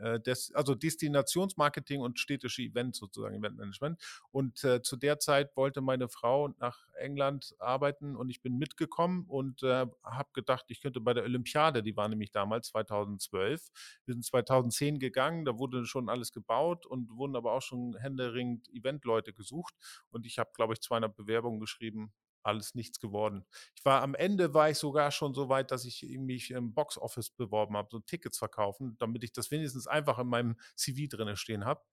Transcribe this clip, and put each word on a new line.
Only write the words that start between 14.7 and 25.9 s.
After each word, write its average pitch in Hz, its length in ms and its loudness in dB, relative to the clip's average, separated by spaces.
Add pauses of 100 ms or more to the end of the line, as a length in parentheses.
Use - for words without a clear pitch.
gegangen, 139 460 0
da 120 140 0
wurde 127 260 -2
schon 123 240 -4
alles 117 240 -2
gebaut 151 540 0
und 123 240 -6
wurden 131 260 -4
aber 117 160 0
auch 127 100 2
schon 123 360 -6
händeringend 123 760 -4
Eventleute 117 600 0
gesucht. 135 400 -10 (360)
Und 117 140 -8
ich 117 140 -10
hab, - 160 -2
glaub 113 180 2
ich, 110 80 -4
zweihundert 113 360 0
Bewerbungen 113 440 -2
geschrieben, 107 540 -8 (320)
alles 107 280 -2
nichts - 260 -8
geworden. 101 460 -2 (280)
Ich - 120 0
war, 135 160 8
am 139 120 0
Ende 180 380 2
war 156 160 8
ich 147 80 2
sogar 147 340 2
schon 143 220 -2
so 135 160 -2
weit, 135 220 2
dass 123 160 -2
ich - 160 -12 (160)